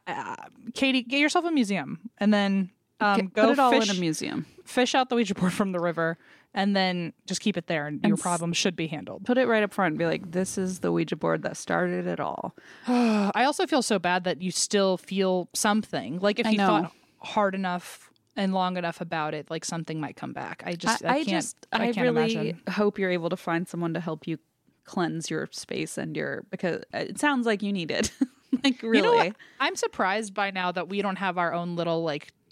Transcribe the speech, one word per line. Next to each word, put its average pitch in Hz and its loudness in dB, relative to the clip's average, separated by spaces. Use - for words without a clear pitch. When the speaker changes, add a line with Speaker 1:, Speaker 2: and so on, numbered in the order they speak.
Speaker 1:
uh, 123 -6
Katie, 262 2
get 262 -2
yourself 302 2
a 339 -2
museum 202 0
and 208 4
then, 196 2
um, 202 4
Speaker 2:
Get, 190 -6
Speaker 1:
go 214 2
Speaker 2:
put 247 8
it 277 4
all 254 6
in 226 6
Speaker 1:
fish, 202 0
Speaker 2:
a - 0
museum. 160 -2
Speaker 1:
fish - 0
out 254 2
the 240 0
Ouija 202 2
board 180 2
from 196 0
the 180 -2
river 165 0
and 196 2
then 180 0
just - -4
keep 202 0
it 170 -6
there 151 -2
and 151 -6
Speaker 2:
And 208 4
Speaker 1:
your 202 6
Speaker 2:
s-, - -8
Speaker 1:
problem 170 0
should 180 0
be 165 -4
handled. - -10
Speaker 2:
put 247 2
it 254 4
right 220 4
up 202 -2
front 180 2
and 156 -2
be 170 2
like, 165 -2
"This 185 -2
is 185 -4
the 175 0
Ouija 170 0
board 165 0
that - -6
started 180 -2
it 170 -4
all." - -6
Speaker 1:
<sighs> - -12
I 220 2
also 302 2
feel 294 2
so 208 2
bad 180 0
that 170 -2
you 185 -2
still 190 2
feel 190 0
something. 180 0
Like, 202 2
if 220 0
Speaker 2:
I 220 2
Speaker 1:
you 214 4
Speaker 2:
know. 196 4
Speaker 1:
thought 208 2
hard 196 0
enough 180 -6
and 196 0
long 185 0
enough 170 -4
about 160 -2
it, 151 -8
like, 160 -6
something 160 -4
might - -6
come - -8
back. 135 -10
I 175 -4
just, 185 0
Speaker 2:
I, - 0
Speaker 1:
I - 2
Speaker 2:
I 262 2
Speaker 1:
can't, 311 -2
Speaker 2:
just, - -2
Speaker 1:
I - 2
Speaker 2:
I 233 0
Speaker 1:
can't 226 -4
Speaker 2:
really 226 2
Speaker 1:
imagine. - -10
Speaker 2:
hope 208 0
you're 185 0
able 170 0
to 180 -2
find 170 -2
someone 170 -4
to 165 -4
help 160 -6
you 160 -4
cleanse 160 -2
your 156 -4
space - -6
and 151 -6
your, 139 -6
because - -4
it - -6
sounds 269 2
like 214 0
you 202 -2
need 190 -4
it. - 0
<laughs> - -20
Like, 269 2
Speaker 1:
You 226 -4
know 294 6
what? 466 6
Speaker 2:
really. 220 2
Speaker 1:
I'm 320 0
surprised 214 -2
by 202 0
now 185 -2
that 175 -4
we 202 -2
don't 190 -2
have 185 -2
our 175 0
own 175 -4
little, 165 0
like, 151 -4